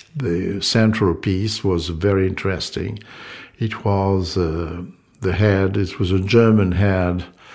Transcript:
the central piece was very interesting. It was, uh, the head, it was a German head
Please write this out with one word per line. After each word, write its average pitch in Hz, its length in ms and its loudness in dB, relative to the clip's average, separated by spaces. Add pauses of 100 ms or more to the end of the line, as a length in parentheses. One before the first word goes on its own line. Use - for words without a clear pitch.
(160)
the 92 440 -4
central 107 540 2
piece 101 500 -2
was 87 240 0
very 95 400 0
interesting. 95 720 -6 (580)
It 110 260 -6
was, 98 520 0
uh, 85 480 -4 (360)
the 95 120 -2
head, 98 440 2
it 101 220 -2
was 90 140 0
a 95 80 2
German 107 520 4
head 92 520 0 (300)